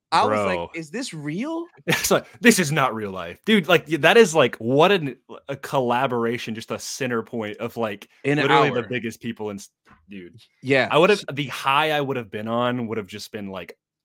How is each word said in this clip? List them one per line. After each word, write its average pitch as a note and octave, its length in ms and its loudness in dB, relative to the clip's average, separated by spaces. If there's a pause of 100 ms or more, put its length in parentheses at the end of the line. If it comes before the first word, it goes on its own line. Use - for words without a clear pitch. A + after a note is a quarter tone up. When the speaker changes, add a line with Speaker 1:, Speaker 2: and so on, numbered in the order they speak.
(120)
Speaker 1:
I D3 140 4
was G#2 180 2
like, E2+ 180 -2
Speaker 2:
Bro. E2+ 120 -10
Speaker 1:
"Is D#3+ 180 -10
this A#3+ 220 -8
real?" A#3 640 -8
Speaker 2:
<laughs> - 80 -20
It's - 240 0
like, E3+ 160 2 (140)
"This A#3 180 6
is D#3 140 0
not C3+ 220 0
real G#2+ 180 -6
life." F2+ 320 -10
Dude, G3+ 220 4
like, F3 220 2
y-, D#3 100 -2
that E3 180 6
is, G3+ 200 6
like, B2+ 200 4
what C#3 360 4
an, D3+ 240 -2 (320)
a C#3 80 -8
collaboration, A#2+ 1000 -2
just A2+ 160 -12
a A2 80 -6
center B2 460 -6
point G#2+ 340 -8
of, A#2 180 -10
like, G#2+ 320 -6 (160)
Speaker 1:
In C#3+ 140 0
an C#3 80 2
Speaker 2:
literally C#3+ 240 4
the A#2+ 140 -2
Speaker 1:
hour. G2+ 40 -12
Speaker 2:
biggest A#2 320 -8
people G#2+ 300 -8
in G2+ 60 -8
s-, - 140 -16 (380)
dude. F#2 320 -18 (220)
Speaker 1:
Yeah. B2+ 300 2
Speaker 2:
I C#3+ 60 4
would F#3+ 120 6
have, G3+ 100 2
Speaker 1:
S- - 120 -16
Speaker 2:
the C#3 160 -6
high C#3+ 440 0
I D3 80 0
would C3 160 -4
have A2+ 140 -8
been G#2+ 180 -8
on B2 380 -2
would A2 120 -6
have G2+ 100 -6
just G#2 240 -14
been, G#2 160 -10
like, F#2 280 -12 (280)